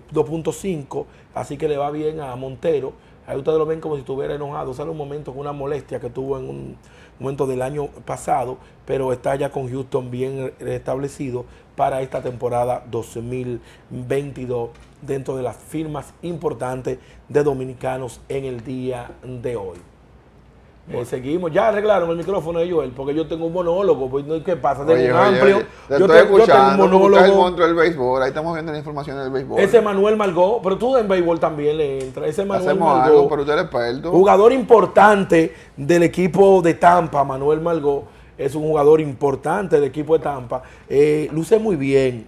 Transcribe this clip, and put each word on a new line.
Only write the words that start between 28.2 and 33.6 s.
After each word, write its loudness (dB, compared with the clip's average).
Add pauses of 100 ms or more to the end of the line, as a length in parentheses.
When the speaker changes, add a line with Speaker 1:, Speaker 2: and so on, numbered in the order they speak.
Speaker 2:
Ahí 0
estamos -6
viendo -8
la -6
información -10
del -6
béisbol. -2
Speaker 1:
Ese 6
Manuel 2
Margot, 2
pero -2
tú 0
en 2
béisbol 2
también -2
le -4
entras. -8
Ese -4
Manuel -2
Speaker 2:
Hacemos 2
Speaker 1:
Margot, 4
Speaker 2:
algo, 6
pero -2
tú -2
eres 0